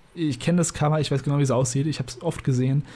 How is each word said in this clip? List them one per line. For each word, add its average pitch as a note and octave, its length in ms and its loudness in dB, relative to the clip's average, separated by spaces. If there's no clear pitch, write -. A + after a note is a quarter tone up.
Ich D3+ 260 -2
kenn F3 180 2
das E3 160 2
Cover, D#3 260 2
ich D3 120 0
weiß C#3 120 0
genau, C#3+ 140 0
wie C#3+ 60 4
es B2+ 80 2
aussieht. C3 360 0
Ich D3 120 -4
hab's - 220 -8
oft E3+ 220 -4
gesehen, C3 400 2